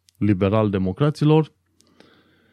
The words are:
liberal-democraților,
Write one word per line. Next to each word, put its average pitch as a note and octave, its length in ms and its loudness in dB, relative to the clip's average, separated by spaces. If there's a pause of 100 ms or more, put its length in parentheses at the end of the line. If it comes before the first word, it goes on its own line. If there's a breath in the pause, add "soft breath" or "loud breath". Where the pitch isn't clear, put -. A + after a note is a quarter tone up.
(160)
liberal-democraților, G#2 1400 0 (1000 soft breath)